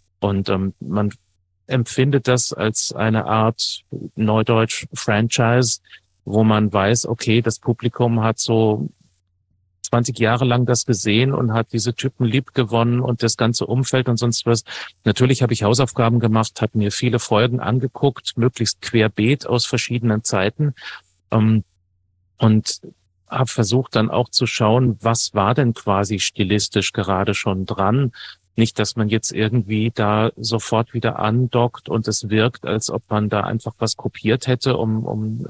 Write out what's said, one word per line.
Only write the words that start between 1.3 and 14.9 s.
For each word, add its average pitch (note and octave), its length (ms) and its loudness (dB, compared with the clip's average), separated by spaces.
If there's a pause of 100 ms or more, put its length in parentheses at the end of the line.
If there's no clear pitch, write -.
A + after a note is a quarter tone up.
empfindet C3 600 0
das B2+ 240 0
als - 420 -2
eine A2 320 0
Art A2 580 0 (320)
Neudeutsch A2 800 0
Franchise, A#2 840 2 (460)
wo G#2+ 180 2
man G#2+ 300 4
weiß, G#2+ 320 2
okay, A#2 360 0
das A2+ 180 -4
Publikum A#2 640 -2
hat A2 180 0
so A2 500 0 (920)
zwanzig A#2 380 -2
Jahre A#2+ 260 2
lang B2 200 2
das B2 200 0
gesehen A2+ 480 2
und A2+ 200 0
hat A2+ 180 0
diese A#2 220 -2
Typen - 320 -2
lieb B2+ 280 0
gewonnen A#2+ 460 2
und B2 240 -2
das A2+ 140 0
ganze A#2 280 0
Umfeld B2+ 440 0
und A#2 80 0
sonst A#2+ 280 -2
was. A#2 180 2 (420)